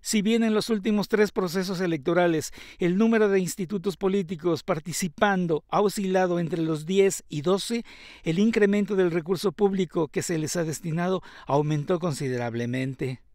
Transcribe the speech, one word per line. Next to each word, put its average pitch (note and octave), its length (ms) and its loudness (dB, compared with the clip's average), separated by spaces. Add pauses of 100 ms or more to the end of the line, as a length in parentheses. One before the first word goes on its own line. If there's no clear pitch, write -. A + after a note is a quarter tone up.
Si G#3+ 200 0
bien A3+ 220 2
en A3 100 2
los G#3+ 160 -2
últimos G#3 380 0
tres G#3 240 2
procesos F#3 500 -2
electorales E3+ 680 0 (260)
el F3+ 180 0
número A3 320 4
de G3 120 4
institutos F3+ 580 -4
políticos F3+ 640 0
participando F3+ 1040 -2
ha E3 140 0
oscilado F#3 580 0
entre E3+ 220 -4
los D#3+ 240 -2
diez F#3+ 420 2
y D3 140 -6
doce, G3 420 -2 (380)
el E3 160 0
incremento G#3 580 4
del F#3 140 4
recurso E3+ 420 -2
público F#3+ 560 0
que - 140 -4
se E3+ 160 -4
les D#3 200 -4
ha F3 60 0
destinado E3+ 600 -2 (240)
aumentó D3+ 500 0
considerablemente. B2+ 1300 -4 (120)